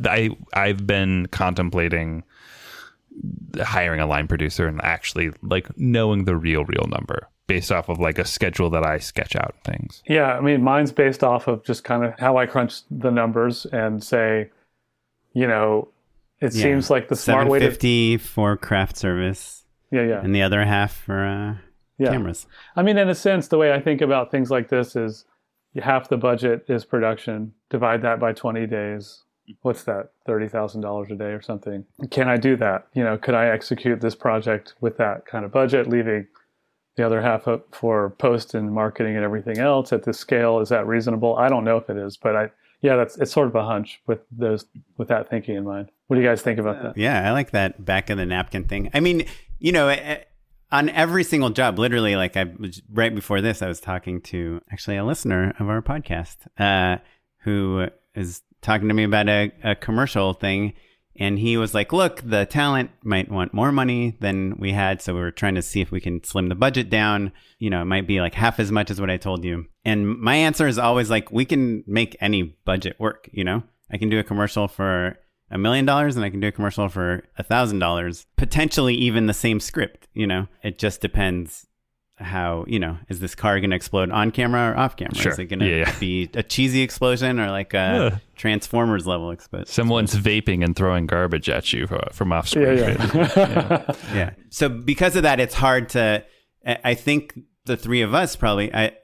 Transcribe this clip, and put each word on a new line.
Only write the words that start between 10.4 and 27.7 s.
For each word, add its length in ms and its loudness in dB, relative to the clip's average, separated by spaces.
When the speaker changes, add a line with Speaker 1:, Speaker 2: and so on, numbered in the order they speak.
Speaker 2:
mean, 220 2
mine's 300 2
based 320 2
off 240 2
of 160 -2
just 200 -4
kind 200 0
of 140 -4
how 180 4
I 100 2
crunch 440 -2
the 200 0
numbers 560 0
and 380 -2
say, 460 0
you 140 2
know, 420 2
it 140 0
Speaker 3:
Yeah. 80 2
Speaker 2:
seems 280 4
like 180 2
the 80 0
smart 320 2
way 100 6
to 60 4
Speaker 3:
Seven 80 4
fifty 460 4
for 380 0
craft 400 0
service. 680 -4
Speaker 2:
Yeah, 120 2
yeah. 200 0
Speaker 3:
And 120 2
the 80 4
other 220 4
half 280 2
for, 320 -4
uh, 320 -4
Speaker 2:
Yeah. 140 2
Speaker 3:
cameras. 340 -4
Speaker 2:
I 60 2
mean, 160 4
in 100 4
a 60 2
sense, 340 0
the 100 2
way 140 6
I 80 2
think 200 0
about 300 2
things 200 0
like 180 0
this 260 0
is 300 -4
half 280 0
the 80 2
budget 520 0
is 160 -2
production, 680 -2